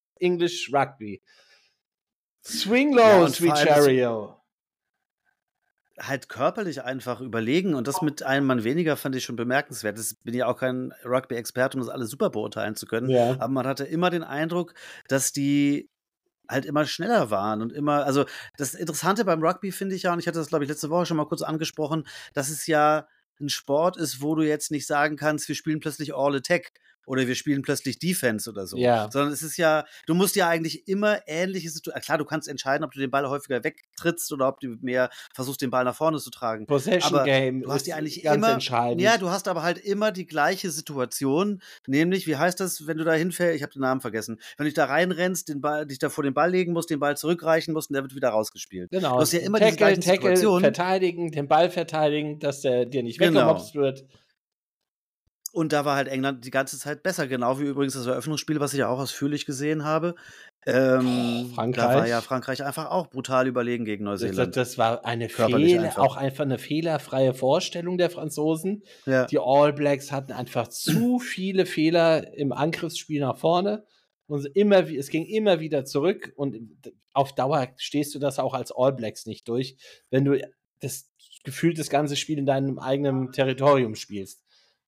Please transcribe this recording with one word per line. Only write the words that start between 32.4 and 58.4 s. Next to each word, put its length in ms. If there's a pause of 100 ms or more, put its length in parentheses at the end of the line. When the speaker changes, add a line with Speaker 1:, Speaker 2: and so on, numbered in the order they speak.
Speaker 2:
entscheiden, 360
ob 60
du 80
den 140
Ball 160
häufiger 340
wegtrittst 720
oder 160
ob 100
du 120 (100)
mehr 300 (220)
versuchst, 300
den 80
Ball 140
nach 100
vorne 240
zu 120
tragen. 360
Speaker 1:
Possession 480
Speaker 2:
Aber 100
Speaker 1:
Game 380
Speaker 2:
du 80
hast 120
Speaker 1:
ist 40
Speaker 2:
ja 80
eigentlich 300
Speaker 1:
ganz 140
Speaker 2:
immer, 160
Speaker 1:
entscheidend. 460
Speaker 2:
ja, 180
du 120
hast 160
aber 160
halt 160
immer 320
die 160
gleiche 460
Situation, 920 (240)
nämlich, 400
wie 120
heißt 200
das, 300
wenn 100
du 60
da 80
hinfällst, 420
ich 80
hab 80
den 120
Namen 180
vergessen, 400 (160)
wenn 100
du 60
da 140
reinrennst, 640
den 120
Ball, 260
dich 140
da 100
vor 140
den 100
Ball 160
legen 220
musst, 180
den 80
Ball 180
zurückreichen 560
musst 180
und 40
der 80
wird 140
wieder 140
rausgespielt. 600
Speaker 1:
Genau. 240
Speaker 2:
Du 60
hast 120
ja 60
immer 200
Speaker 1:
Tackle, 120
Speaker 2:
diese 80
gleichen 220
Speaker 1:
Tackle, 360
Speaker 2:
Situationen. 280
Speaker 1:
verteidigen, 640
den 160
Ball 240
verteidigen, 680
dass 220
der 240
dir 180
nicht 160
Speaker 2:
Genau. 220
Speaker 1:
weggemobst 340
wird. 280 (1500)
Speaker 2:
Und 200
da 140
war 100
halt 120
England 360
die 60
ganze 280
Zeit 240
besser, 260
genau 300
wie 60
übrigens 300
das 100
Eröffnungsspiel, 560